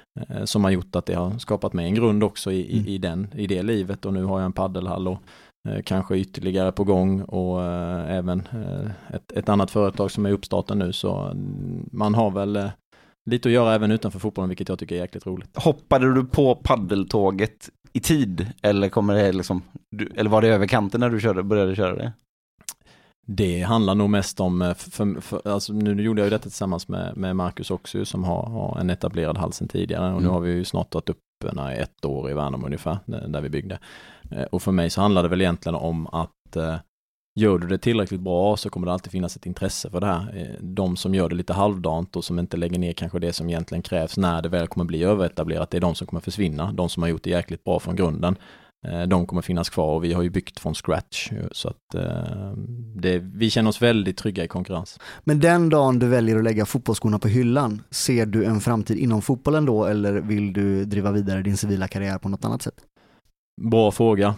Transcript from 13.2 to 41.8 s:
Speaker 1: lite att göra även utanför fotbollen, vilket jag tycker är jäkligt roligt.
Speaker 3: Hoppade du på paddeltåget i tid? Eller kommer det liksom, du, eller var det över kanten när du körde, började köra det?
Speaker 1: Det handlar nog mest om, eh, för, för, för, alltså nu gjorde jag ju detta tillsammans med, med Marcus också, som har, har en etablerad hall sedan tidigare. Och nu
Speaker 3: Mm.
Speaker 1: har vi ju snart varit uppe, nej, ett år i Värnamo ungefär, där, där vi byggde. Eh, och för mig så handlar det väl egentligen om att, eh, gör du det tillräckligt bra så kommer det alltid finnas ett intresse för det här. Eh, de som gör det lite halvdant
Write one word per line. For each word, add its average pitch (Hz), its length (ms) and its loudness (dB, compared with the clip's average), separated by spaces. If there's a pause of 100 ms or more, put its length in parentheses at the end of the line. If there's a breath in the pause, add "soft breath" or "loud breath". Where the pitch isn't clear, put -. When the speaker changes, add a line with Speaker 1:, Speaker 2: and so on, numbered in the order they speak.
Speaker 1:
lite 123 180 0
att 117 40 6
göra 117 220 6
även 107 160 4
utanför 107 280 0
fotbollen, 95 300 -4
vilket 92 200 -4
jag 92 100 -4
tycker 85 180 -8
är 87 40 -2
jäkligt 90 260 -8
roligt. 92 300 -8
Speaker 3:
Hoppade 131 580 4
du 131 100 4
på 131 300 4
paddeltåget 98 1160 0 (220)
i 123 80 -2
tid? 101 460 2 (160)
Eller 101 260 4
kommer 101 260 2
det 101 180 6
liksom, 92 300 -2 (340)
du, 107 200 -6
eller 107 140 2
var 110 120 6
det 113 60 6
över 104 180 6
kanten 107 340 0
när 123 100 2
du 113 100 0
körde, 98 220 2
började 98 340 2
köra 95 200 0
det? 117 160 -6 (1120 soft breath)
Speaker 1:
Det 92 360 0
handlar 101 320 2
nog 104 160 4
mest 101 300 0
om, 90 220 2
eh, 87 120 0
för, - 160 -12
för, 101 300 -2
för, - 320 -6
alltså 101 200 -4
nu 104 300 0
gjorde 110 180 2
jag 101 60 4
ju 101 40 2
detta 107 120 0
tillsammans 95 460 -6
med, 90 280 -6
med 92 200 -2
Marcus 90 340 -4
också, 98 340 -6
som 95 200 -4
har, 90 220 0
har 104 340 -4
en 90 100 0
etablerad 82 480 -2
hall 87 140 -4
sedan - 160 -6
tidigare. 87 380 -2
Och 92 160 0
nu 90 60 4
Speaker 3:
Mm. 90 40 4
Speaker 1:
har 90 80 2
vi 87 120 0
ju 90 120 0
snart 90 300 -4
varit 85 140 -4
uppe, - 440 -8
nej, 67 260 -6
ett - 260 -8
år 69 260 -4
i 71 40 -4
Värnamo 67 320 -4
ungefär, 80 400 -4
där, - 220 -8
där 73 120 -4
vi 73 80 -6
byggde. 80 300 -6 (520 loud breath)
Eh, - 120 -6
och - 200 -4
för 95 100 0
mig 87 180 2
så - 100 -2
handlar 98 220 4
det 87 60 2
väl 90 120 2
egentligen 85 360 0
om 82 300 -4
att, - 500 -8
eh, 80 200 -2 (640)
gör 101 180 6
du 87 80 -2
det 92 120 0
tillräckligt 104 420 0
bra 92 360 2
så 101 140 -6
kommer 90 160 -4
det 87 60 0
alltid 92 200 -6
finnas 92 240 -4
ett - 100 -16
intresse - 440 -6
för 90 100 -4
det 101 60 0
här. 98 300 -2
Eh, 82 260 -10
de 92 340 -2
som 95 180 -2
gör 90 140 2
det 85 60 -2
lite 87 180 -4
halvdant 92 640 0